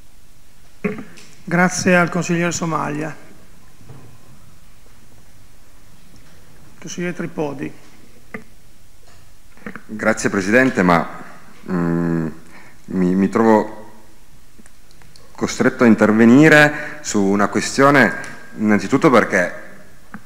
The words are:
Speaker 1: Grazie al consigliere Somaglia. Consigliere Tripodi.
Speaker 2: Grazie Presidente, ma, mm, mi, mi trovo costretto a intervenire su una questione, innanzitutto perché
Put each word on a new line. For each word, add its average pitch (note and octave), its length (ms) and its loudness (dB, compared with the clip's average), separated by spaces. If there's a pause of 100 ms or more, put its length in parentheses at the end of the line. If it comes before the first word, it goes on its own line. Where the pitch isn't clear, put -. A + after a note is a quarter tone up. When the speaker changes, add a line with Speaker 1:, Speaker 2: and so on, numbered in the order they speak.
(1400)
Speaker 1:
Grazie F3+ 520 2
al F3 120 4
consigliere E3+ 420 0
Somaglia. D3+ 640 -4 (3750)
Consigliere F3 340 -6
Tripodi. D3+ 580 -6 (2250)
Speaker 2:
Grazie A2 440 0
Presidente, G#2 520 4
ma, E2+ 260 4 (600)
mm, E2+ 560 0 (600)
mi, F#2 280 2
mi G2 140 4
trovo A2+ 600 4 (1400)
costretto - 500 0
a - 20 10
intervenire B2 1120 8
su - 200 -2
una G2+ 280 4
questione, C3 640 4 (440)
innanzitutto G#2+ 520 4
perché F#2+ 420 4 (720)